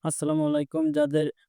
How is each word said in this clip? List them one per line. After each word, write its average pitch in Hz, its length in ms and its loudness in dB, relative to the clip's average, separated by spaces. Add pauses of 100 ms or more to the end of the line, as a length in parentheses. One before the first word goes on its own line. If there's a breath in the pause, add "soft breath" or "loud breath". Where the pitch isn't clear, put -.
আসসালামু 302 420 0
আলাইকুম। 294 460 -2
যাদের 151 340 2 (220)